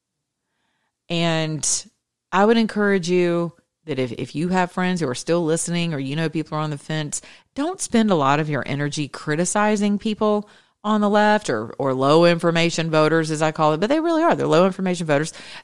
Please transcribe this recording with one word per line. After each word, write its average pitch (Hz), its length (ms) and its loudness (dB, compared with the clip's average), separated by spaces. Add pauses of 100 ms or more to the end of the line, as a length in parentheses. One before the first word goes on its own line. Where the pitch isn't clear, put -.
(1080)
And 160 580 -2 (640)
I 190 140 2
would 233 120 4
encourage 202 520 0
you 170 440 0 (320)
that 147 120 -6
if, 127 140 -2
if - 240 -10
you 165 140 -4
have 180 220 0
friends 180 300 -2
who 139 80 -2
are 127 60 -4
still 170 280 -2
listening 170 520 -2
or 135 40 -4
you 135 160 -6
know 160 140 -2
people 156 300 -6
are - 20 -2
on 156 80 -4
the 147 80 -8
fence, 156 460 -8 (320)
don't 339 260 -6
spend 220 300 2
a 185 40 4
lot 143 240 2
of 156 100 -2
your 139 180 -2
energy 143 400 -4
criticizing 202 920 0
people 208 500 -2 (360)
on 214 180 0
the 208 80 2
left 208 400 2
or, 113 300 -4
or 135 160 0
low 147 300 6
information 170 640 2
voters, 156 400 2
as 151 100 -2
I 156 100 2
call 156 220 2
it, 156 60 -2
but 208 100 0
they 302 100 2
really 320 220 0
are. 320 140 4
They're 143 100 -2
low 156 220 4
information 180 400 -4
voters. 151 260 0 (300)